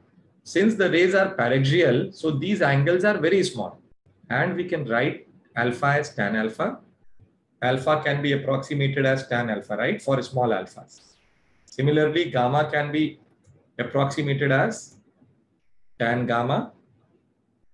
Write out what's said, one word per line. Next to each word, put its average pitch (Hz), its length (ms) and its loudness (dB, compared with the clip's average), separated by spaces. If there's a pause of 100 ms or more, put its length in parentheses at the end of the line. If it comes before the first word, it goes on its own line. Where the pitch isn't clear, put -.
(460)
Since 208 360 2
the 175 80 2
rays 180 240 4
are 190 220 4
paraxial, 135 680 2 (160)
so 160 100 -2 (140)
these 185 180 0
angles 151 420 2
are 208 140 2
very 170 260 2
small 101 340 -8 (520)
and 165 260 -2
we 175 80 -4
can 160 220 -4
write 117 400 -2 (300)
alpha 123 440 0
as 143 140 -6
tan 104 220 -2
alpha। 156 400 -4 (840)
Alpha 135 420 0
can 143 180 0
be 143 100 0
approximated 139 760 0
as 135 220 0
tan 120 200 -2
alpha, 104 280 -6
right, 117 260 -2
for 135 200 0
small 123 260 -2
alphas। - 520 -6 (680)
Similarly, 151 640 2
gamma 131 400 0
can 147 220 -2
be 151 280 -2 (580)
approximated 139 760 -2
as 185 440 -2 (1040)
tan 120 260 0
gamma 123 460 -2 (1000)